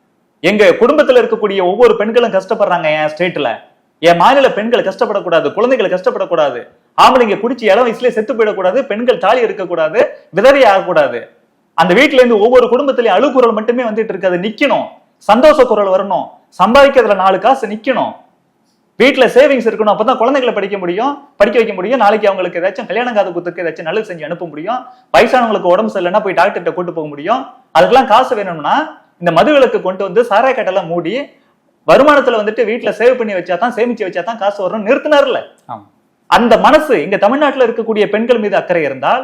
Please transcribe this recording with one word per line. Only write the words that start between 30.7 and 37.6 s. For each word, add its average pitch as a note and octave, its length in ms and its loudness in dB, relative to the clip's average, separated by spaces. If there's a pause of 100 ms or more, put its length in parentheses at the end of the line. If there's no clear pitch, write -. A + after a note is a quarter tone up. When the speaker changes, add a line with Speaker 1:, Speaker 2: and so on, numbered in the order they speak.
Speaker 1:
மூடி F3 200 -4 (760)
வருமானத்துல B3+ 520 4
வந்துட்டு A3 280 -2
வீட்டுல A3 300 -4
சேவ் B3 200 2
பண்ணி G#3+ 180 -6
வச்சா F3 260 -4
தான், A#3+ 140 -2
சேமிச்சு A3 300 -4
வச்சா F3+ 220 -6
தான் A3 140 -10
காசு G3+ 220 -2
வரணும்னு G3 240 -4
நிறுத்தினார்ல. C#4 520 0 (320)
Speaker 2:
ஆமா. G#2+ 120 -16 (520)
Speaker 1:
அந்த A3+ 180 4 (120)
மனசு D4 280 2 (100)
இங்க F#3+ 200 -4
தமிழ்நாட்டுல C4+ 420 0